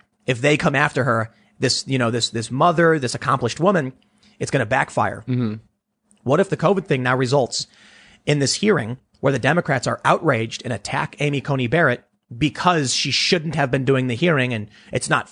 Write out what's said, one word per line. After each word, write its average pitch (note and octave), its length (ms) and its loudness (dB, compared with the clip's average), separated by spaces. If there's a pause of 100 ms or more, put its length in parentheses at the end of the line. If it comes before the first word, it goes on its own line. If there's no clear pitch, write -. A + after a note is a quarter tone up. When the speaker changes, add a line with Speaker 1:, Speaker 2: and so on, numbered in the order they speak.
(260)
Speaker 1:
if A#2 140 -2
they C#3+ 160 4
come C#3+ 180 0
after C3+ 300 0
her, A2+ 280 0 (280)
this, C3 260 0
you C3 120 -2
know, A#2+ 120 2
this, A#2 200 -2
this A2+ 200 -6
mother, D#3+ 480 4
this B2+ 160 -4
accomplished B2 460 -2
woman, D#3+ 320 2 (480)
it's - 100 -4
gonna C3 160 0
backfire." A2 600 -2
Speaker 2:
Mm-hmm. B2 260 -2 (680)
Speaker 1:
What C#3+ 160 4
if F#3+ 100 0
the D3+ 60 -2
covid F#3 300 0
thing C3 180 0
now B2+ 120 2
results C3 520 0 (580)
in D3 140 2
this C3+ 140 0
hearing C3 440 0 (220)
where C#3 120 2
the C#3 60 -2
Democrats C3+ 480 0
are A#2 180 -2
outraged C3 600 0
and A#2+ 80 -6
attack C#3+ 480 -6
Amy C#3+ 200 0
Coney C3 280 -2
Barrett C#3 340 2 (340)
because D3+ 560 0
she - 200 -2
shouldn't E3 420 0
have C#3+ 160 0
been C3+ 140 0
doing C3 240 2
the A#2+ 80 -2
hearing, C3 360 2
and G#2 160 -6 (240)
it's - 180 -4
not, C#3 220 0